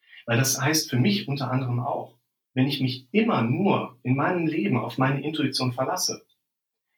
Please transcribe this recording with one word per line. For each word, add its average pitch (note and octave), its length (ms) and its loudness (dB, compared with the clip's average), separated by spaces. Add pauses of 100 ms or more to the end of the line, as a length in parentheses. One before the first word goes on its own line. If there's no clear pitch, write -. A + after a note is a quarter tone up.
(260)
Weil A#2 120 2
das B2+ 220 2
heißt D3+ 300 0
für B2 80 2
mich B2 280 2
unter C3+ 240 -4
anderem B2 300 0
auch, - 360 -6 (380)
wenn C3 140 4
ich - 120 -2
mich - 300 -4
immer G#3 320 2
nur D3+ 600 0
in B2+ 120 2
meinem E3 320 0
Leben C#3+ 300 0
auf - 220 -4
meine C3+ 220 2
Intuition C3 520 -2
verlasse, - 520 -4 (720)